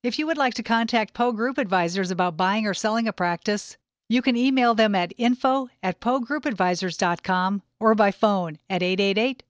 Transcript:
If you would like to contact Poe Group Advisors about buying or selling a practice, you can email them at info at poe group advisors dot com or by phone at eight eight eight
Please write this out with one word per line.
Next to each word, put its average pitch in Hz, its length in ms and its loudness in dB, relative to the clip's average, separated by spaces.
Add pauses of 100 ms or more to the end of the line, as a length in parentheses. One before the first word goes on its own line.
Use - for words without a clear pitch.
If 240 160 -4
you 302 80 -4
would 320 120 -2
like 262 180 0
to 220 80 -6
contact 226 500 0
Poe 247 180 0
Group 240 280 -4
Advisors 180 500 0
about 180 260 -2
buying 190 300 0
or 196 80 -2
selling 220 340 -2
a 202 60 -4
practice, 180 640 -4 (320)
you 240 140 2
can 247 120 2
email 247 380 2
them 214 220 2
at 175 240 -2
info 254 500 0 (140)
at 185 160 -4
poe 254 200 0
group 277 260 -6
advisors 180 520 -2
dot 175 240 0
com 185 400 -2 (180)
or 220 140 4
by 208 160 4
phone 185 480 0 (100)
at 185 140 -2
eight 185 180 0
eight 196 200 2
eight 247 300 -2